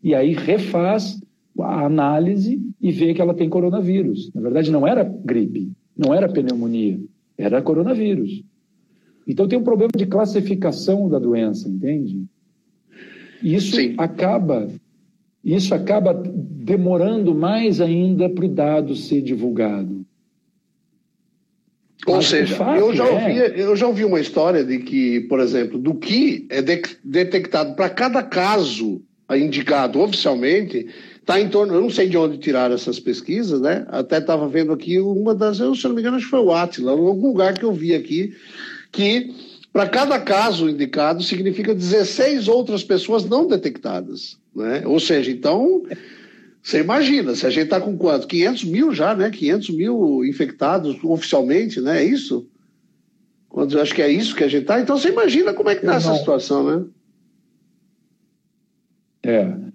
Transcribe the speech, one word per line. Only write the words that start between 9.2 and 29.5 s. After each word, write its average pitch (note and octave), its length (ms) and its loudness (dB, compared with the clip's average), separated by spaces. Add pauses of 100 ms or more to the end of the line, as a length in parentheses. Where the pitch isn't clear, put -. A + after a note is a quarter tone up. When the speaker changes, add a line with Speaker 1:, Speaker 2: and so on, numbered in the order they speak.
Speaker 1:
Então, F#3+ 200 0
tem B3 120 0
um A3+ 40 -4
problema A3+ 320 2
de F#3 120 0
classificação F#3+ 1000 0
da D3 120 2
doença, A2+ 500 -2
entende? G2 540 -4 (1200)
Isso F3 320 0
Speaker 2:
Sim. A#2+ 220 0
Speaker 1:
acaba, E3 680 -2 (800)
isso F#3 300 0
acaba F#3+ 400 2
demorando F#3 1200 0
mais F#3+ 440 0
ainda F3 480 2
pro F3+ 220 -2
dado D3 460 0
ser - 260 -2
divulgado. G#2+ 840 -2 (2000)
Speaker 2:
Ou F3+ 100 4
Speaker 1:
Mas - 100 2
o - 40 2
Speaker 2:
seja, - 260 0
Speaker 1:
fato C#4 240 0
Speaker 2:
eu G#4 140 4
já A#3+ 120 2
Speaker 1:
é B3+ 60 4
Speaker 2:
ouvi, A3 500 2
eu G3+ 160 2
já A#3+ 100 2
ouvi G#3+ 160 0
uma F3+ 160 2
história D#3 420 2
de B2+ 180 -2
que, B2 420 0
por C3 180 0
exemplo, A#2+ 400 0
do D3+ 160 0
que - 540 0
é C3+ 120 -2
de-, E3+ 200 0 (200)
detectado D#3+ 720 -2
pra F#3 140 0
cada B3 320 0
caso D3 800 -2 (320)
indicado C#3 680 2